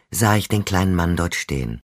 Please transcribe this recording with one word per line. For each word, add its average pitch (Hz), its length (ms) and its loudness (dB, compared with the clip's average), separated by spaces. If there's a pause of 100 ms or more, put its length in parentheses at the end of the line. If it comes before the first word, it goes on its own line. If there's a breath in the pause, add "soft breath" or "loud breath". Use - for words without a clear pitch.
(120)
sah 107 240 4
ich 101 120 0
den 104 160 0
kleinen 92 300 2
Mann 87 220 2
dort 85 180 -2
stehen. 60 500 -6